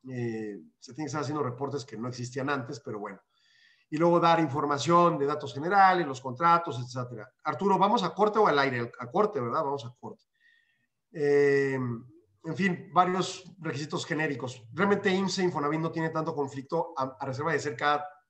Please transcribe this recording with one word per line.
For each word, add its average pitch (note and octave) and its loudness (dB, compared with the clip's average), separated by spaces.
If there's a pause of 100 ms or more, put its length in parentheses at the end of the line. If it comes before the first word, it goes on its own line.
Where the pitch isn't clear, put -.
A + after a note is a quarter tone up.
(120)
Eh, A2 -6 (200)
se B2 -20
tienen D3 -8
que - -8
estar D3 -4
haciendo D3 -4
reportes B2+ -6
que A2 -14
no A#2+ -6
existían B2+ -6
antes, A#2+ -6
pero G#2+ -10
bueno. G2+ -12 (640)
Y D3+ -6
luego E3+ 4
dar E3 6
información D3 2
de C#3 0
datos C#3+ -4
generales, F3+ 4
los C3 -8
contratos, C#3+ 2
etcétera. A#2+ -10 (140)
Arturo, F#3+ 2
¿vamos G3+ 4
a F3 -2
corte G#3 2
o G#3 6
al D3 4
aire? B2 0
A A#2+ -12
corte, G3 0
¿verdad? A#2+ -2
Vamos C#3 -4
a - -16
corte. G#2+ -16 (880)
Eh, C#3+ 4 (680)
en D#3 -6
fin, F#3 -2
varios F3+ 0
requisitos D3+ -6
genéricos. D3 -4 (100)
Realmente G3 2
imss F#3 0
e F#3 2
Infonavit D3+ 0
no D#3+ -2
tiene D#3+ -2
tanto D#3+ -4
conflicto, C#3+ -4
a, C3 -6
a C3+ -8
reserva C#3+ -4
de C#3 0
ser C#3+ -6
cada D3 0 (240)